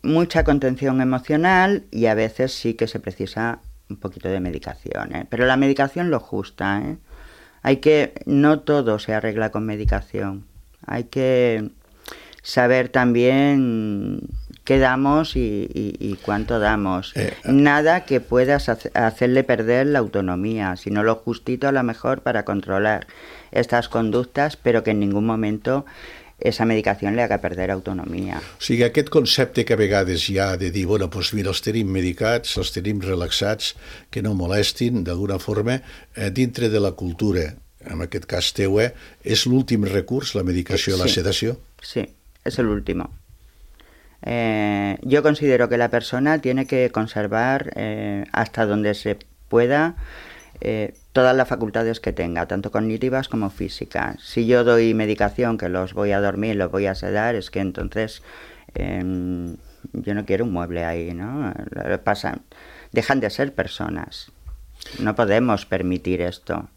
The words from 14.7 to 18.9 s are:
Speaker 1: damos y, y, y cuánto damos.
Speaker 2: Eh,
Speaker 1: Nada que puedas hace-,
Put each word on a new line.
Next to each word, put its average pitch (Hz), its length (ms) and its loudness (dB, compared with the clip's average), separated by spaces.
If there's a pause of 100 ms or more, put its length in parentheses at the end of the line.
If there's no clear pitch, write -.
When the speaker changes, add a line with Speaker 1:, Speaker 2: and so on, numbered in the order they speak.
Speaker 1:
damos 139 580 2
y, 107 380 -2
y, 104 240 -4
y 101 180 -4
cuánto 107 420 -2
damos. 101 560 0
Speaker 2:
Eh, 107 200 -2 (100)
Speaker 1:
Nada 147 640 4
que 131 140 2
puedas 127 500 2
hace-, - 240 -4